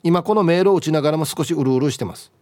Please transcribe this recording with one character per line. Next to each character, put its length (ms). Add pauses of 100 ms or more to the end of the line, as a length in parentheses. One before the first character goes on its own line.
今 200
こ 120
の 80
メ 180
ー 40
ル 80
を 20
打 80
ち 100
な 80
が 120
ら 40
も 80
少 180
し 120
う 100
る 80
う 80
る 100
し 60
て 80
ま 120
す。 140 (120)